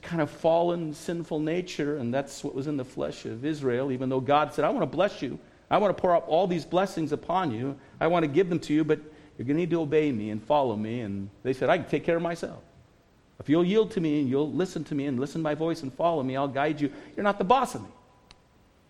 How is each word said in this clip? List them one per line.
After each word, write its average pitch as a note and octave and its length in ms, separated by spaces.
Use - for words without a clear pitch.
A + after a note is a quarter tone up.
kind E3+ 180
of D3 80
fallen, E3+ 640
sinful E3+ 460
nature, D#3 580
and A#2 160
that's C#3+ 300
what C#3+ 100
was C#3 140
in D3+ 100
the C3 80
flesh D3 400
of A2+ 180
Israel, C#3 480
even B2+ 180
though C3 120
God C#3+ 320
said, C#3+ 120
"I E3 40
wanna A3+ 160
bless D#3+ 380
you. B2+ 160
I D3+ 60
wanna F#3+ 160
pour F3+ 220
out E3 120
all F3 200
these E3+ 180
blessings F3 460
upon E3+ 400
you. B2+ 240
I D#3+ 80
wanna E3 200
give E3+ 220
them F3 100
to - 140
you, D#3 100
but D3+ 160
you're A#2 80
gonna C#3+ 140
need F3 120
to E3+ 100
obey D#3 300
me G#2+ 180
and G#2 120
follow C3+ 340
me." A2 260
And G2 280
they C3 100
said, C3 160
"I F3 80
can - 100
take C#3 160
care E3+ 120
of E3+ 80
myself. - 400
If - 80
you'll E3 160
yield F#3+ 280
to F#3+ 100
me D3+ 180
and C#3 100
you'll C#3+ 220
listen E3 340
to D#3+ 100
me C#3 100
and C3+ 140
listen C#3+ 220
to - 20
my D3+ 120
voice E3 260
and C3 120
follow E3 300
me, C3 120
I'll C#3 120
guide C#3+ 340
you. C#3+ 100
You're G3+ 80
not G3+ 140
the - 80
boss B3 280
of A#2 100
me." - 60